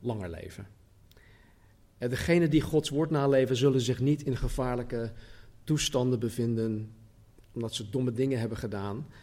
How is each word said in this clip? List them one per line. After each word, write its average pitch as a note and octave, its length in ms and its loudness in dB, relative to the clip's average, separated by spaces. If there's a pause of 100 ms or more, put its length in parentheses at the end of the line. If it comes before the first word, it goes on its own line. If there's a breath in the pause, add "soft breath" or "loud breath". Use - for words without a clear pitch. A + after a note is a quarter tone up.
langer G#2+ 300 -4
leven. G2 360 -12 (1300 soft breath)
En B2 100 -2
degenen E3 420 2
die D3+ 100 6
Gods D3+ 280 2
woord D#3 220 0
naleven, C3+ 460 4
zullen C3 240 4
zich A#2 200 0
niet C#3+ 220 2
in B2+ 140 -2
gevaarlijke B2 760 -2 (520 loud breath)
toestanden B2+ 540 2
bevinden, A2+ 760 -2 (600)
omdat A2+ 220 -6
ze G2+ 160 -8
domme B2+ 220 0
dingen C3 260 0
hebben A2+ 200 -4
gedaan. G#2 480 -6 (160 loud breath)